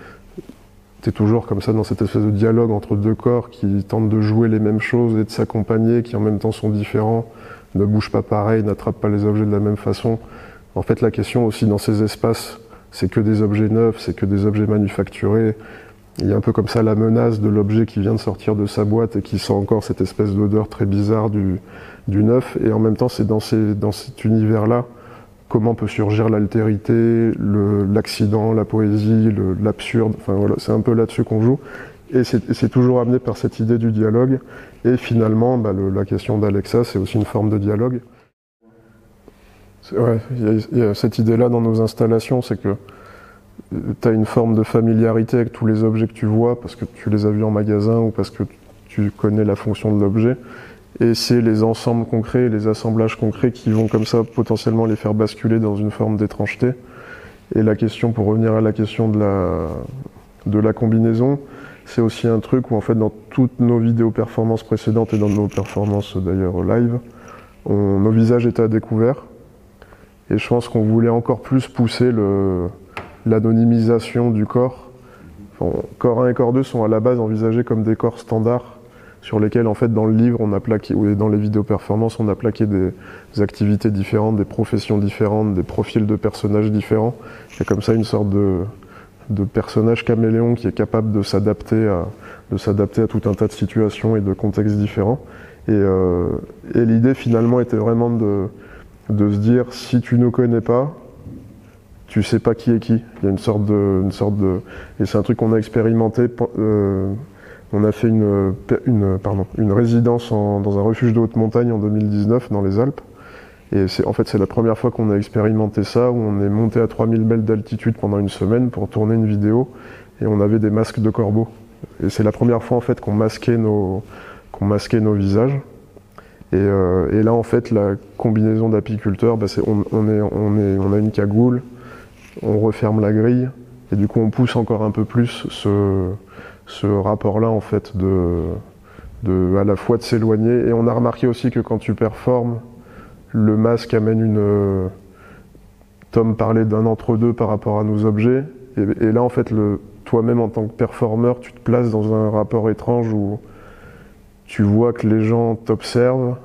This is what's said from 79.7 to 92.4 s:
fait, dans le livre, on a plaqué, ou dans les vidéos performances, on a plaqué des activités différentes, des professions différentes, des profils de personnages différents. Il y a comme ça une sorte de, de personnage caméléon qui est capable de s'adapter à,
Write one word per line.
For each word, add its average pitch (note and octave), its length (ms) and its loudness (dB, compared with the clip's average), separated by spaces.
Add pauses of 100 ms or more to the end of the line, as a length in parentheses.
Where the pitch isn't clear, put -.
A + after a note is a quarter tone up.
fait, A#2 180 0
dans A2 120 2
le A2 80 2
livre, A#2 280 2
on G#2 100 0
a G2 80 0
plaqué, G#2+ 360 -2
ou G#2 180 2
dans G#2 160 0
les G#2 80 2
vidéos G#2+ 240 0
performances, G#2+ 580 -2
on G#2+ 80 0
a G2 60 0
plaqué A2 320 -2
des F#2+ 260 0 (480)
activités G#2 520 0
différentes, G#2 440 -2
des G2+ 100 0
professions G#2+ 520 -2
différentes, G#2 560 0
des F2+ 80 0
profils G#2+ 460 -2
de G#2+ 80 0
personnages G#2+ 560 0
différents. A2 420 0 (380)
Il - 80 -12
y - 20 -8
a - 40 -2
comme G#2 180 0
ça A2+ 100 2
une A2+ 100 2
sorte G#2 280 -2
de, G2 300 2 (680)
de G2+ 140 -2
personnage A2+ 640 0
caméléon A2+ 500 2
qui A#2+ 120 -4
est F2+ 40 2
capable A2 400 -2
de G#2 100 2
s'adapter G#2 680 0
à, F2+ 200 0 (440)